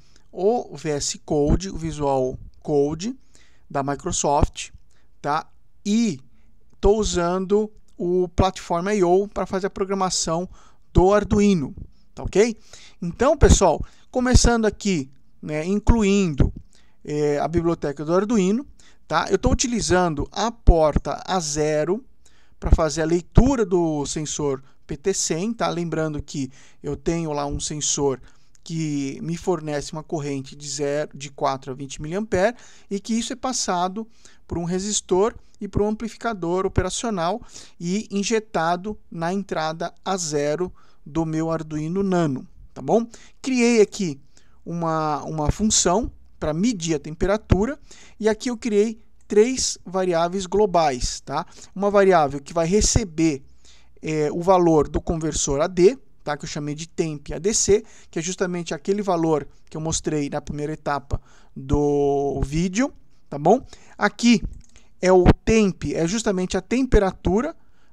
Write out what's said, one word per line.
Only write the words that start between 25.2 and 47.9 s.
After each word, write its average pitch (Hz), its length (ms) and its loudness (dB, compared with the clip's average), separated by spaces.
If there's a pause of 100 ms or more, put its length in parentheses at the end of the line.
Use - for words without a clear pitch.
tá? 175 160 -4
Lembrando 160 520 -4
que 135 300 -8 (320)
eu 143 120 -6
tenho 165 360 -4
lá 147 140 -4
um 147 140 -6
sensor 143 600 -2 (440)
que 147 580 -6
me 165 160 -6
fornece 156 560 -4
uma 156 100 -10
corrente 143 500 -8
de 147 160 -16
zero, 147 440 -4
de 139 180 -14
quatro 135 400 -4
a 127 40 -10
vinte 139 260 -12
miliampere 190 560 -2 (340)
e 196 80 -4
que 220 180 -4
isso 233 140 -4
é 254 40 -6
passado 202 680 -4 (400)
por - 120 -8
um 170 80 -4
resistor 190 680 0 (280)
e 202 80 -8
por - 120 0
um 208 60 2
amplificador 202 800 -4
operacional 190 760 -2 (380)
e 180 320 -4
injetado 196 840 -2 (120)
na 170 220 -6
entrada 170 600 -6 (100)
A 190 140 -2
zero 151 520 -2 (360)
do 160 200 -2
meu 160 240 -2
Arduino 160 540 -4
Nano, 165 420 0 (280)
tá 127 80 -14
bom? 202 260 2 (340)
Criei 240 400 4
aqui 165 380 0 (460)
uma, 160 580 -2
uma 151 260 -2
função 208 600 0 (280)
pra 156 140 -4
medir 170 420 -2
a 143 40 -4
temperatura 196 800 0 (400)